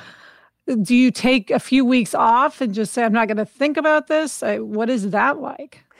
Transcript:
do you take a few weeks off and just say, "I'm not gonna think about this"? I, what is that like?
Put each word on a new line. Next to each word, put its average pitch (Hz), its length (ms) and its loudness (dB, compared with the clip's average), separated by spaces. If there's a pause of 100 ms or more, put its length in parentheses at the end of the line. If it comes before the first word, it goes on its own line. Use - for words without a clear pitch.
(840)
do 240 120 0
you 254 160 6
take 247 400 0
a - 100 2
few 262 240 2
weeks 247 300 0
off 247 460 2
and 226 140 -2
just 214 180 -4
say, 240 120 -2
"I'm 220 80 0
not 226 160 2
gonna 214 180 -2
think 285 300 -4
about 302 300 2
this"? 311 360 -2
I, 208 160 -2
what 220 300 -4
is 208 220 -2
that 254 300 0
like? - 440 -14 (140)